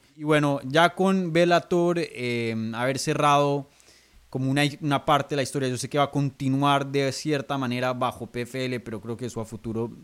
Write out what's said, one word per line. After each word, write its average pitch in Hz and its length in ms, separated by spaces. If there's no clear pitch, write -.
Y 151 80
bueno, 147 420
ya 165 280
con 190 400
Bellator, 175 640
eh, 120 580
haber 131 240
cerrado 143 680
como 135 220
una, 143 100
una 143 220
parte 143 260
de 147 80
la 139 40
historia, 131 260
yo 127 100
sé 120 120
que - 80
va 143 60
a 135 80
continuar 139 760
de 139 260
cierta 139 460
manera 127 360
bajo 123 340
P 120 140
F 127 240
L, 127 160
pero 110 200
creo 113 160
que 123 80
eso 113 160
a 110 40
futuro 113 440